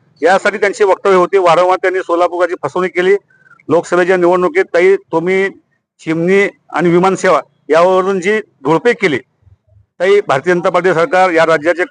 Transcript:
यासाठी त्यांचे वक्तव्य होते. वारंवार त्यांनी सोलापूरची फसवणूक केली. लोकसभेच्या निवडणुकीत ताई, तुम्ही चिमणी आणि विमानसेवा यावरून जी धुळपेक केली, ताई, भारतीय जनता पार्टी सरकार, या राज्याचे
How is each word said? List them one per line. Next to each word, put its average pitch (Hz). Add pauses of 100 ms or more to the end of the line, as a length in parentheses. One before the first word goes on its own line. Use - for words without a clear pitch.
(240)
यासाठी 190
त्यांचे 208
वक्तव्य 196
होते. 185
वारंवार 180
त्यांनी 185
सोलापूरची 175
फसवणूक 180
केली. 185 (540)
लोकसभेच्या 175
निवडणुकीत 180
ताई, 185
तुम्ही 190 (500)
चिमणी 175 (200)
आणि 165
विमानसेवा 175 (300)
यावरून 185
जी 208
धुळपेक 202
केली, 156 (840)
ताई, 196
भारतीय 139
जनता 175
पार्टी 180
सरकार, 170
या 165
राज्याचे 160